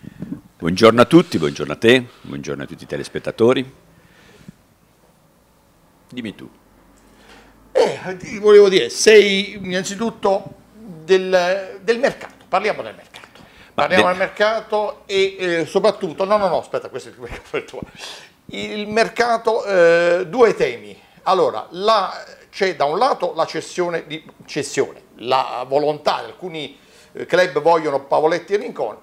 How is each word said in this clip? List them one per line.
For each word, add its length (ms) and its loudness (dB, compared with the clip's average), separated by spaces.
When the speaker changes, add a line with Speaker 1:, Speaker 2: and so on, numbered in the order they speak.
Speaker 1:
Buongiorno 440 4
a 40 8
tutti, 320 4
buongiorno 360 -4
a 40 -8
te, 300 4
buongiorno 420 -10
a 40 -12
tutti 180 -18
i 20 -20
telespettatori. 880 -2
Dimmi 260 -12
tu. 120 -18
Speaker 2:
Eh, 460 -2
ti 200 -12
volevo 300 8
dire, 200 2
sei 680 4
innanzitutto 1000 -4
del, 1080 0
del 160 0
mercato, 500 -4
parliamo 340 -2
del 120 -12
mercato. 280 -20
Speaker 1:
Ma 140 0
Speaker 2:
Parliamo 160 4
Speaker 1:
de- 60 2
Speaker 2:
del 80 -2
mercato 880 -2
e, 340 0
eh, 260 -2
soprattutto, 580 -2
no, 120 2
no, 100 2
no, 140 0
aspetta, 280 -8
questo 200 -12
è 40 -20
il 80 -20
mercato 440 -10
tuo. 160 -12
Il 400 -8
mercato, 800 0
eh, 640 4
due 260 4
temi. 420 -4
Allora, 460 0
la, 420 0
c'è 220 -2
da 80 0
un 140 -2
lato 360 0
la 120 -2
cessione 600 -6
di, 160 -12
cessione, 580 -6
la 500 -2
volontà 540 0
di 60 -12
alcuni, 520 -12
eh, 140 -12
club 340 0
vogliono 440 0
Pavoletti 480 0
e 60 0
Rincon, 440 -8